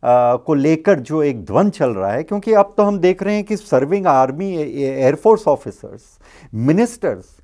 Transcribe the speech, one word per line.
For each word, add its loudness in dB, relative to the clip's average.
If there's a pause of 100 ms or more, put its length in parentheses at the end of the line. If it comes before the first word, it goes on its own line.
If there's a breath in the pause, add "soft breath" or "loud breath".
अ, 4
को -2
लेकर 2
जो -4
एक -2
द्वंद्व 2
चल -2
रहा -2
है, -4
क्योंकि -4
अब 0
तो 2
हम 0
देख 0
रहे -4
हैं -4
कि -6
सर्विंग -2
आर्मी, 0
ए-, -4
ए-, -6
एयरफोर्स 2
ऑफिसर्स, -6 (360 soft breath)
मिनिस्टर्स, -2